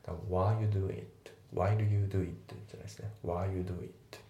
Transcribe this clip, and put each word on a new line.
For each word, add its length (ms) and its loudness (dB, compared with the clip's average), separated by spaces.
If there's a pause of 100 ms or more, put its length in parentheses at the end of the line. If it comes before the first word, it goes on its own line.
だ 100 -10
か 60 -6 (120)
ら、 60 2
while 240 4
you 80 2
do 220 2
it、 420 -10 (220)
while 260 4
you 260 4
do 160 2
it 320 -6 (140)
じ 60 -16
ゃ 20 -14
な 40 -14
い 20 -14
で 60 -10
す 120 -14
ね。 100 -6 (140)
while 300 0
you 80 0
do 220 -4
it。 340 -16 (100)